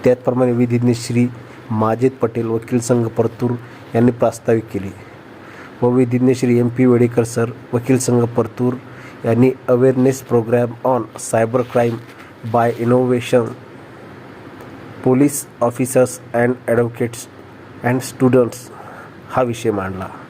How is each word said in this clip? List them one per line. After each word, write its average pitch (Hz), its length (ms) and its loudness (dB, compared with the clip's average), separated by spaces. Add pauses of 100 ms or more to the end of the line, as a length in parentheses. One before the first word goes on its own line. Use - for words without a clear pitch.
त्याचप्रमाणे 123 480 2
विधिज्ञ 120 420 2
श्री 120 320 0 (440)
माजिद 120 420 0
पटेल, 117 340 -4
वकील 113 320 -2
संघ 120 280 2
परतूर 113 440 -2 (440)
यांनी 120 160 4
प्रास्ताविक 117 640 0
केले 95 220 -8 (880)
व 123 80 4
विधिज्ञ 127 420 2
श्री 123 260 2
एम 120 100 2
पी 123 160 2
वेडेकर 120 400 4
सर, 117 260 -4 (220)
वकील 120 260 2
संघ 120 260 2
परतूर 120 500 -2 (500)
यांनी 120 260 4 (180)
awareness 127 640 2
program 117 560 0
on 123 140 2 (300)
cyber 117 280 0
crime 120 360 -2 (580)
by 117 300 0
innovation 123 580 2 (1600)
police 131 640 0
officers 123 760 -2
and 123 80 2 (240)
advocates 120 540 -2 (580)
and 127 140 0
students 127 720 0 (580)
हा 127 120 -2
विषय 117 280 -2
मांडला. 95 360 -6 (240)